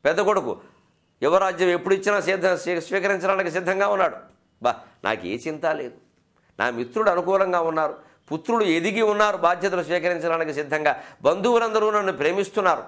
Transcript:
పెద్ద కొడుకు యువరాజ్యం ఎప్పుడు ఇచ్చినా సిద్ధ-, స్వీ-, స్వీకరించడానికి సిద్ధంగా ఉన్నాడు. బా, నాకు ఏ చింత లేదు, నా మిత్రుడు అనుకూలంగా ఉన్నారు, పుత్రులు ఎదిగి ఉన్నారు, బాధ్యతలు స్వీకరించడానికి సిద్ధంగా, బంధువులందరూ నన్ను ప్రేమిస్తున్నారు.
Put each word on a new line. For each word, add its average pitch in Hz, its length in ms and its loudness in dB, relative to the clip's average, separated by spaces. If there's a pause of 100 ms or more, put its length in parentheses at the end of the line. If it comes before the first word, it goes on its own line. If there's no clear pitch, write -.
పెద్ద 165 160 2
కొడుకు 185 360 0 (640)
యువరాజ్యం 180 460 2
ఎప్పుడు 180 260 2
ఇచ్చినా 196 260 0
సిద్ధ-, 185 340 0
స్వీ-, 175 260 -4
స్వీకరించడానికి 190 680 -2
సిద్ధంగా 185 380 -2
ఉన్నాడు. 185 280 0 (460)
బా, 120 140 0 (280)
నాకు 95 220 -4
ఏ 101 100 -4
చింత 156 300 -6
లేదు, 147 280 -4 (680)
నా 120 100 0
మిత్రుడు 120 400 -2
అనుకూలంగా 180 500 2
ఉన్నారు, 160 360 -2 (360)
పుత్రులు 220 320 0
ఎదిగి 185 380 0
ఉన్నారు, 208 340 2
బాధ్యతలు 175 460 0
స్వీకరించడానికి 165 720 -2
సిద్ధంగా, 147 480 -2 (200)
బంధువులందరూ 214 680 2
నన్ను 202 220 0
ప్రేమిస్తున్నారు. 175 760 0